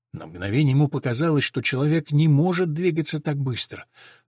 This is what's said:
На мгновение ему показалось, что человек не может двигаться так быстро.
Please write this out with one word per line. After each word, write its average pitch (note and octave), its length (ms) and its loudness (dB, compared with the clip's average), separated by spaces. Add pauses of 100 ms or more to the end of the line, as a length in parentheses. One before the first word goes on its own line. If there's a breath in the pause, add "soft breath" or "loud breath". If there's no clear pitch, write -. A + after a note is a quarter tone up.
(120)
На D#2+ 140 -12
мгновение G2+ 460 0
ему C#3+ 160 4
показалось, C#3 560 0
что - 160 -6
человек D3+ 500 0
не D3+ 180 4
может E3+ 440 2
двигаться D#3+ 480 -2
так D3 160 -4
быстро. C3 480 -6 (440 soft breath)